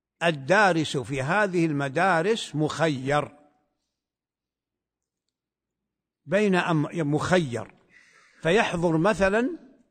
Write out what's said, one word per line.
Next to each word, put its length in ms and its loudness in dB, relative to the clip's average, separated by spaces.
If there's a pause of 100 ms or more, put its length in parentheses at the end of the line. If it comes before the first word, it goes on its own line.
(240)
الدارس 760 2
في 240 -4
هذه 440 0
المدارس 920 0
مخير 800 -2 (3000)
بين 300 0
أم-، 580 0
مخير، 640 -2 (680)
فيحضر 560 0
مثلًا 600 0 (340)